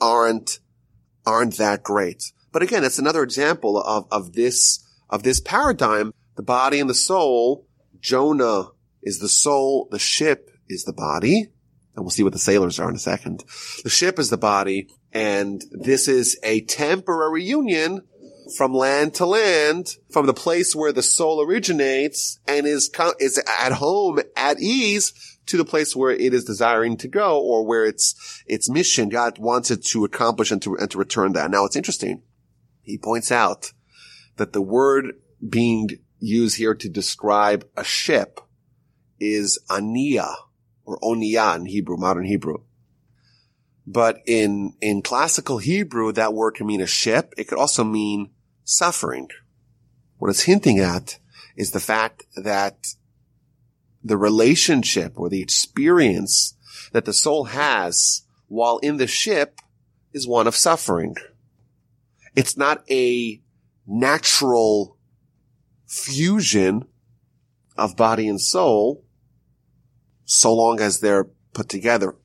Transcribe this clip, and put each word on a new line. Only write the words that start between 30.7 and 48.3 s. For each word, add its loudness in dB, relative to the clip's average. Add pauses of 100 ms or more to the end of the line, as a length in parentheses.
and -4
to -8
return 0
that. -2
Now, 4
it's -4
interesting. -6 (580)
He -12
points -4
out 0 (640)
that -6
the 0
word 2 (340)
being 0 (300)
used 0
here 0
to -10
describe 0 (120)
a -8
ship -2 (800)
is -2 (120)
ania, -2 (500)
or -10
onia 0
in -6
Hebrew, -4
modern 0
Hebrew. -4 (1300)
But 0
in, 0
in -2
classical -2
Hebrew, -2
that 0
word 0
can -8
mean -2
a -2
ship. 0
It -8
could -4
also 0
mean -4 (340)